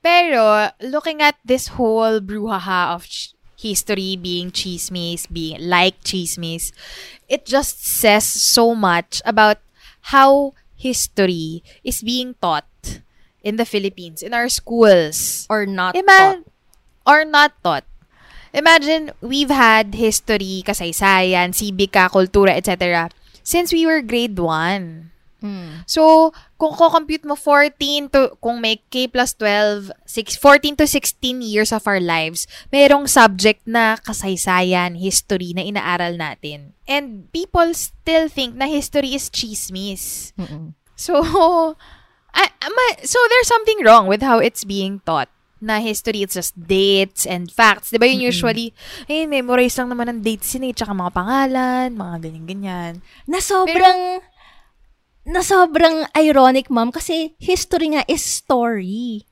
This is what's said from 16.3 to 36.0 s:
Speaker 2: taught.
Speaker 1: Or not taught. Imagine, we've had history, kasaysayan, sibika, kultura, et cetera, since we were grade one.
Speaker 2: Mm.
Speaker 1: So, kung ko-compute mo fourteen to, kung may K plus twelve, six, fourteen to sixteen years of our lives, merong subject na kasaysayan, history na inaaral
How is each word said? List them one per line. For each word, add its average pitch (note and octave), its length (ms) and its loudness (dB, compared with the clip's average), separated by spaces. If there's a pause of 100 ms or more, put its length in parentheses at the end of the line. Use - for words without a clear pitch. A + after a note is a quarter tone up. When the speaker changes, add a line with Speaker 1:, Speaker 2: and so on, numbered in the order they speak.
Speaker 2:
taught. E4 80 -18 (640)
Speaker 1:
Or D4 160 6
not D4 380 2
taught. D3 240 -2 (680)
Imagine, D#4 600 2 (100)
we've C4+ 300 -4
had A3 440 4
history, G#3 680 -2
kasaysayan, F#3 920 0
sibika, F#3+ 560 0
kultura, F#3+ 440 4
et F3 120 -2
cetera, F3 440 -2 (340)
since F4 280 -2
we E4 140 0
were D#4+ 160 2
grade A#3 380 -4
one. E3 720 -4 (280)
Speaker 2:
Mm. F3 460 -14
Speaker 1:
So, D#4+ 480 6 (240)
kung D#4 160 -2
ko-compute D#4 500 0
mo D4 140 -6
fourteen C#4+ 720 0
to, C4+ 320 2
kung A#3 180 -6
may A3 300 -2
K B3+ 160 -2
plus B3 320 -4
twelve, G#3 560 0 (120)
six, - 280 -10
fourteen C#4+ 480 6
to D4 80 4
sixteen B3+ 560 -4
years G#3+ 240 0
of A3 160 -4
our G3+ 160 0
lives, E3 480 -4 (240)
merong C#4+ 320 4
subject G#3+ 640 4
na A3+ 320 0
kasaysayan, F3+ 960 -2
history F3+ 560 -4
na F3+ 80 -6
inaaral F3 560 -4